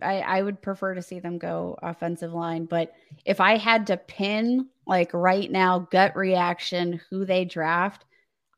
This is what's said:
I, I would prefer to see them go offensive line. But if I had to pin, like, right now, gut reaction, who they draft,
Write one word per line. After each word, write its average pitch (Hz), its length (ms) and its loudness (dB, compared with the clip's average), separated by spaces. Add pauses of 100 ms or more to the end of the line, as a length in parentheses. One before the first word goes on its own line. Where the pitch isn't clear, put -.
I, 196 200 -2
I 190 200 0
would 202 220 -4
prefer 190 320 -6
to 180 80 -8
see 180 180 -14
them 175 160 -6
go 170 460 -6
offensive 170 500 -8
line. 165 320 -6
But 165 300 -4 (320)
if 196 160 2
I 214 160 6
had 220 300 4
to 185 100 0
pin, 226 720 -2 (180)
like, 180 260 0
right 185 380 2
now, 185 300 2 (100)
gut 190 260 4
reaction, 175 800 0 (120)
who 190 160 -4
they 185 180 2
draft, 175 600 -2 (520)